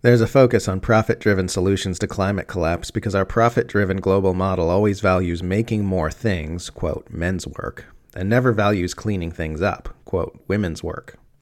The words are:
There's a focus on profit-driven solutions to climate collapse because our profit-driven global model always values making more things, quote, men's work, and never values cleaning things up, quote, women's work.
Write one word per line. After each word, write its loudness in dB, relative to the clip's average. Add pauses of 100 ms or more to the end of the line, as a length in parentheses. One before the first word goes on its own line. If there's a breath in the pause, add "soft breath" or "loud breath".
There's 6
a 2
focus 4
on -2
profit-driven 2
solutions 0
to -2
climate -2
collapse -2
because -4
our 2
profit-driven 2
global 2
model 0
always 2
values 0
making -2
more 0
things, -4
quote, -6
men's -4
work, -10 (320)
and -6
never 4
values 0
cleaning -4
things -6
up, -4 (120)
quote, -6
women's -2
work. -12 (240)